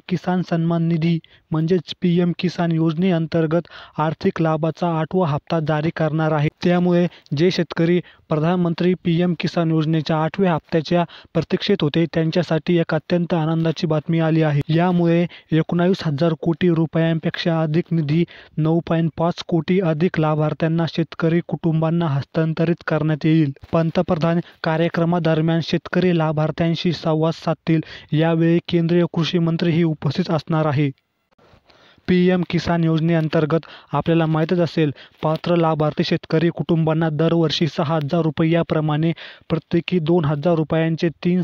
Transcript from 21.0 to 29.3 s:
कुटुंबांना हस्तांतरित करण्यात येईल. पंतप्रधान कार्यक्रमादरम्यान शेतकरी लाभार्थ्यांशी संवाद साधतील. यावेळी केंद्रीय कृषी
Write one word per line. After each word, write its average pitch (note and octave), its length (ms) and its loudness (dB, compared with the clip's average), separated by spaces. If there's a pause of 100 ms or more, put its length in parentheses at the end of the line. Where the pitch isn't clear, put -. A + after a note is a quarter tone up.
कुटुंबांना D#3+ 600 0
हस्तांतरित D#3+ 800 -2
करण्यात D#3 380 0
येईल. D#3+ 260 4 (200)
पंतप्रधान E3 680 0 (240)
कार्यक्रमादरम्यान E3 1000 0
शेतकरी F3+ 540 0
लाभार्थ्यांशी D#3+ 760 0
संवाद D#3+ 400 0
साधतील. D#3+ 480 -2 (300)
यावेळी E3 560 2
केंद्रीय E3+ 460 2
कृषी E3+ 260 0